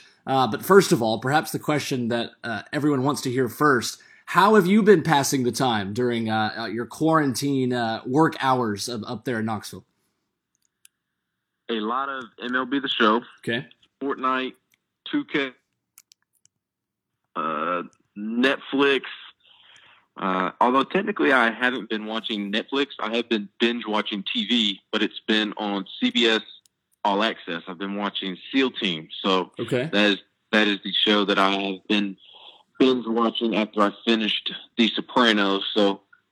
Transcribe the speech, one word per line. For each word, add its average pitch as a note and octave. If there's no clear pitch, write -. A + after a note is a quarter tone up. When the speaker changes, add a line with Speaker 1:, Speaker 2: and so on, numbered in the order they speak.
Speaker 1:
Uh, C3
but G#2+
first F#3+
of B2+
all, A2+
perhaps D3+
the C#3+
question C#3
that, A#2
uh, A2+
everyone C#3+
wants C#3
to C3+
hear B2
first, C3+
how G3+
have F#3+
you G3+
been F3+
passing C#3+
the A#2+
time A2
during, A#2
uh, A2
uh, A#2
your A2+
quarantine, C#3
uh, A2+
work C#3+
hours B2
up, A#2
up A#2+
there A#2+
in A2
Knoxville? G2+
Speaker 2:
A A2+
lot B2
of C3+
M B2
L C3
B C3+
The C3
Show. A#2
Speaker 1:
Okay. A#2+
Speaker 2:
Fortnite, C3
two D3
K. C3+
Uh, D#2+
Netflix. C3
Uh, F#2
although B2+
technically F#3+
I A#2
haven't A#2
been G#2+
watching G#2+
Netflix, C3+
I G#2+
have A#2
been G#2
binge A#2+
watching G#2
T A2
V, G#2+
but G#2+
it's -
been G#2+
on G2+
C B2
B A#2+
S A2
All G2+
Access. E2+
I've F2+
been G2
watching G2
seal C3
Team, D#2+
so F#2
Speaker 1:
Okay. B2
Speaker 2:
that G#2
is, F#2
that G#2+
is G2
the F#2+
show G#2
that G2
I G2
have G2
been G2+
binge B2+
watching A2+
after G#2+
I G2+
finished A2
The A2+
Sopranos. G#2
So G2